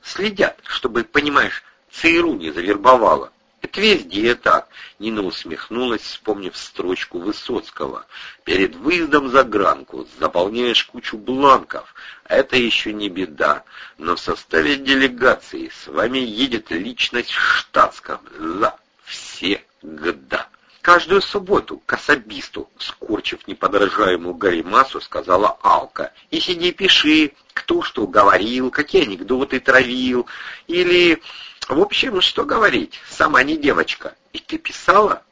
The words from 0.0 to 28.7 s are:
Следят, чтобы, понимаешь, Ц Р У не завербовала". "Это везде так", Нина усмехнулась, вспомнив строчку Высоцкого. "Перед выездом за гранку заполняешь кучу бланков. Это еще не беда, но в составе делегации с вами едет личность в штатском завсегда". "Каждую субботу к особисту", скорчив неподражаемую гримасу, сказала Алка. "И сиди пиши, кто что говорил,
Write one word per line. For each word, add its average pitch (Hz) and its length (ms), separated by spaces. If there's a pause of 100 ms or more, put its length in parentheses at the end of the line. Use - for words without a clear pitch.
Следят, - 640
чтобы, 117 360
понимаешь, 143 600 (280)
Ц 165 240
Р 170 100
У 147 100
не 80 160
завербовала". 101 800 (300)
"Это - 200
везде 120 540
так", - 340 (280)
Нина 107 260
усмехнулась, 107 760
вспомнив 101 540
строчку - 640
Высоцкого. 92 840 (400)
"Перед 95 300
выездом 147 540
за 131 140
гранку 87 640 (120)
заполняешь 104 680
кучу - 320
бланков. 127 760 (300)
Это 127 320
еще 120 360
не 104 180
беда, 80 540 (340)
но 82 180
в - 60
составе 82 560
делегации 127 920 (140)
с - 40
вами 110 320
едет 120 520
личность 117 600
в - 80
штатском - 840 (840)
завсегда". 78 1400 (340)
"Каждую 175 400
субботу 190 640
к - 80
особисту", 135 840
скорчив - 720
неподражаемую 95 880
гримасу, 90 680
сказала 90 600
Алка. - 520 (180)
"И 160 80
сиди 175 320
пиши, 156 640 (200)
кто - 280
что - 260
говорил, 107 640